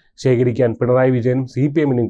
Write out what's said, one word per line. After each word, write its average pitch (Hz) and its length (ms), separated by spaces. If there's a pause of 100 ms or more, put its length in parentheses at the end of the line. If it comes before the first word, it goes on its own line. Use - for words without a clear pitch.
(160)
ശേഖരിക്കാൻ 123 640
പിണറായി 127 300
വിജയനും 127 360
സി 127 200
പി 151 140
എമ്മിനും 127 300